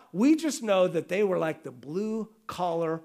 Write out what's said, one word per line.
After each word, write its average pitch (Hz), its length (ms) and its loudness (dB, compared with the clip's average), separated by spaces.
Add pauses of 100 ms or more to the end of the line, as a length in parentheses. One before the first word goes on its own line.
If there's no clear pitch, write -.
(140)
We 254 220 6
just 302 260 -2
know 190 260 4
that 165 200 -4
they 190 160 0
were 185 160 0
like 160 240 -4
the 135 80 -12
blue-collar 170 1300 -4